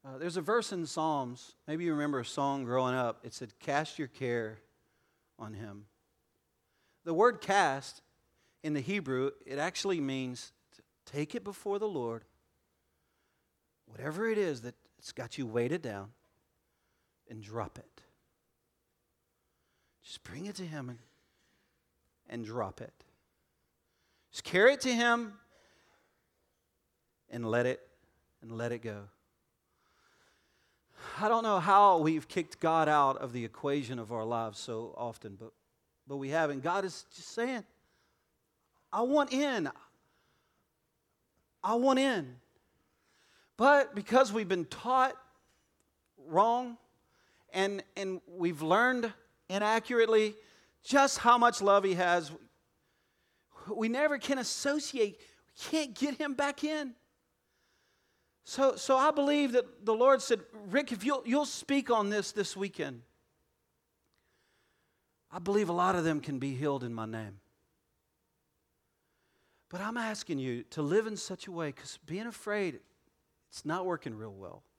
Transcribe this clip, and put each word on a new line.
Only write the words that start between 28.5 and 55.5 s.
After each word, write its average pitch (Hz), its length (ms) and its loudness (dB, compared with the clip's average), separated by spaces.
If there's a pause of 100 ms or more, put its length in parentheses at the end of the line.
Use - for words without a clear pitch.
let 117 220 -4
it 113 100 -8
go. 104 260 -10 (2000)
I 185 100 0
don't 226 140 4
know 214 160 2
how 196 400 8
we've 156 300 0
kicked - 320 -6
God 160 280 4
out 143 280 6
of 123 160 -8
the 120 120 -6
equation 131 540 -4
of 113 140 -8
our 113 120 -4
lives 113 360 -4
so 113 360 -8
often, 113 380 -10
but, 110 160 -20 (560)
but 139 120 -8
we 135 100 -6
have. 156 220 2
And 135 120 -6
God 185 220 0
is - 300 -10
just - 160 -18
saying, 240 340 -4 (1300)
"I 208 100 0
want 277 300 2
in. 262 360 0 (2000)
I 208 100 0
want 262 240 4
in." 185 380 0 (1200)
But 277 380 6
because 208 380 4
we've 214 160 -2
been 180 160 0
taught 254 500 0 (1120)
wrong 233 520 2 (760)
and, 196 300 0 (140)
and 190 300 -6
we've 170 360 -2
learned 226 500 2 (360)
inaccurately 220 840 2 (480)
just 277 360 4
how 240 180 8
much 233 240 6
love 196 240 6
he 190 100 2
has, 175 380 2 (1400)
we 220 200 -2
never 285 300 2
can 269 200 -2
associate, 269 840 -2
we - 500 -16